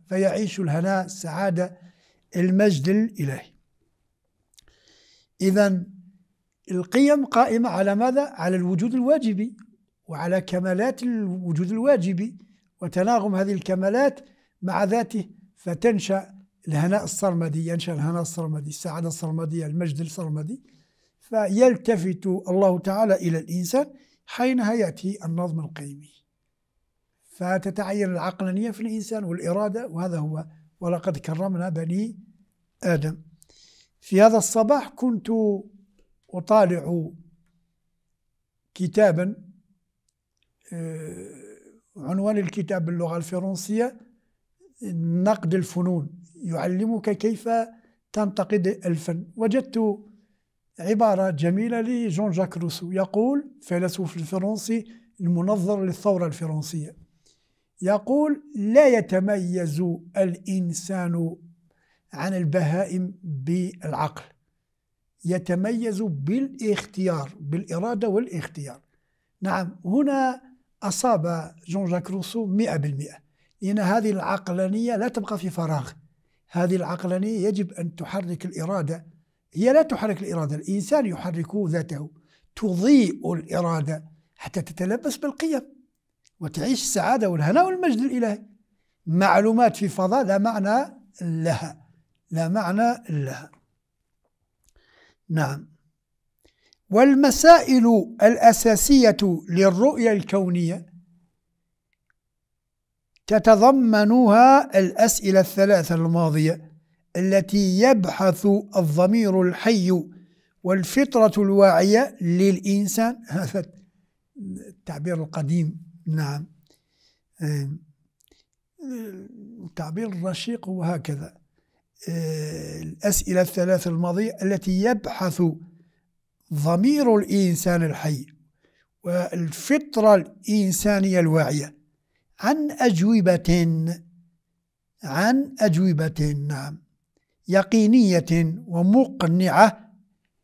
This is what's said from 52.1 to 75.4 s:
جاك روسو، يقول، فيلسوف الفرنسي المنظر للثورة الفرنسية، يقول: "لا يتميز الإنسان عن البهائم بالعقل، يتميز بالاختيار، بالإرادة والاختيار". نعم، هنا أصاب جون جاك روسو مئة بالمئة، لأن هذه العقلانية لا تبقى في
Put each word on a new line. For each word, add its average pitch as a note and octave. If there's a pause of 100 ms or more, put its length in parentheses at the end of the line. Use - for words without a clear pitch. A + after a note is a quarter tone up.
جاك F3+
روسو، E3+
يقول، G#3+ (120)
فيلسوف F3+
الفرنسي G3+ (360)
المنظر F#3+
للثورة F3+
الفرنسية، D#3 (840)
يقول: B3+ (140)
"لا A3+
يتميز F#3 (360)
الإنسان F3 (760)
عن F3+
البهائم F3+
بالعقل، D#3 (1040)
يتميز F#3
بالاختيار، F#3
بالإرادة F#3+
والاختيار". E3+ (600)
نعم، F#3
هنا C4 (300)
أصاب E3+ (140)
جون F#3+
جاك F3
روسو G3
مئة G3
بالمئة، D3 (460)
لأن G3+
هذه G#3
العقلانية G3
لا A3
تبقى G#3+
في F3